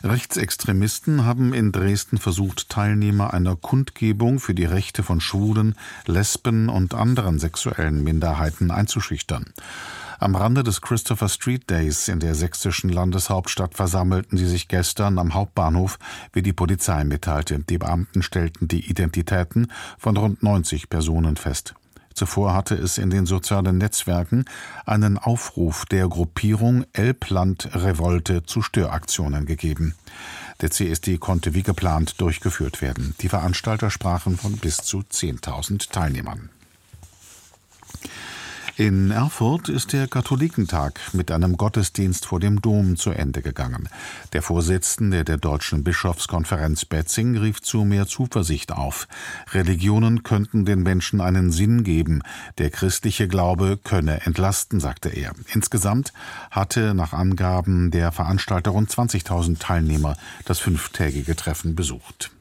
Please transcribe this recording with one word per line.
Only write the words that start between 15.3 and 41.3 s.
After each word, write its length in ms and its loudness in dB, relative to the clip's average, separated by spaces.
Hauptbahnhof, 640 0
wie 100 0
die 100 2
Polizei 500 0
mitteilte. 560 0
Die 200 -2
Beamten 440 -2
stellten 460 -2
die 200 -2
Identitäten 840 0
von 180 0
rund 260 0
neunzig 460 0
Personen 480 2
fest. 380 -6
Zuvor 400 0
hatte 200 0
es 220 -2
in 140 0
den 160 4
sozialen 500 2
Netzwerken 680 0
einen 320 4
Aufruf 680 -2
der 240 2
Gruppierung 880 2
Elbland-Revolte 1500 0
zu 200 -4
Störaktionen 840 -2
gegeben. 500 -2
Der 80 0
C 200 0
S 120 -2
D 160 0
konnte 340 0
wie 100 0
geplant 560 0
durchgeführt 600 -2
werden. 400 -4
Die 80 -2
Veranstalter 600 0
sprachen 480 -2
von 180 -4
bis 220 -2
zu 240 -4
zehntausend 880 -4
Teilnehmern. 560 -2
In 320 4
Erfurt 600 0
ist 240 -2
der 120 2
Katholikentag 920 0
mit 160 0